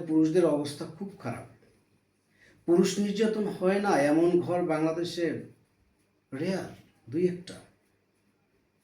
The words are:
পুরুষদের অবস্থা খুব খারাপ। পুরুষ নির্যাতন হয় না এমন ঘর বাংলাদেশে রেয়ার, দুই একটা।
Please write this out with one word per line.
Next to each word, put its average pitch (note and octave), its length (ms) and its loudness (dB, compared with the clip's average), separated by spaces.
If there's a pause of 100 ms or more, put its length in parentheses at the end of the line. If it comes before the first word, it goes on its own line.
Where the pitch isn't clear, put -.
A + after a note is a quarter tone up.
পুরুষদের D#3 380 4
অবস্থা D3 400 -2
খুব G3 340 -12
খারাপ। A#2+ 280 -10 (1160)
পুরুষ F3+ 340 4
নির্যাতন G#3 480 0
হয় F#3 320 0
না F#3 220 2
এমন E3 380 4
ঘর F3 260 -2
বাংলাদেশে D#3+ 840 -2 (800)
রেয়ার, F3 420 -6 (340)
দুই F3 180 0
একটা। - 340 -10 (1200)